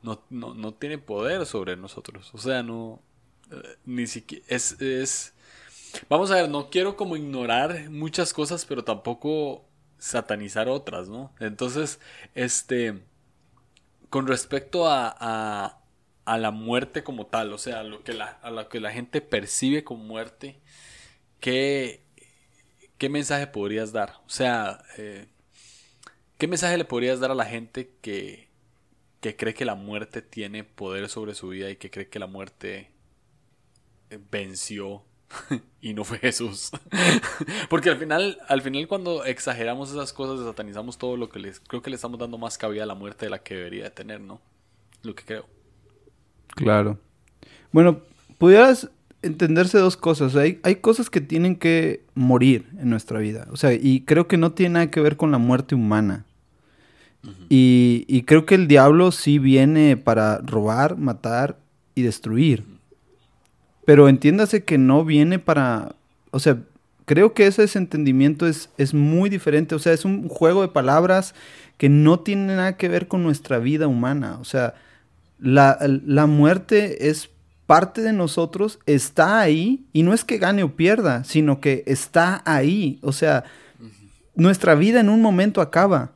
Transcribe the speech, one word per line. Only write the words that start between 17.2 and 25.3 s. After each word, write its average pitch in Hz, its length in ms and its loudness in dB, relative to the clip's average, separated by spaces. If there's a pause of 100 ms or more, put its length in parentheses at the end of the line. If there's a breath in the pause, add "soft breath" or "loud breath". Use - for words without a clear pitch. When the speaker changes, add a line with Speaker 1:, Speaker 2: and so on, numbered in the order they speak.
Speaker 1:
tal, 110 260 -8
o 104 60 -18
sea, 117 220 -14
a 110 40 -16
lo 107 200 -20
que 117 100 -14
la, 107 120 -14
a 120 240 -20
lo 110 180 -16
que 117 120 -12
la 107 120 -10
gente 123 280 -10
percibe 131 640 -6
como 113 200 -18
muerte, 113 560 -18 (800 soft breath)
¿qué, 131 640 -6 (960)
qué 135 100 -6
mensaje 143 380 -6
podrías 107 460 -10
dar? 104 220 -8 (120)
O - 40 -20
sea, 113 520 -6 (160)
eh, 104 280 -20 (1120 soft breath)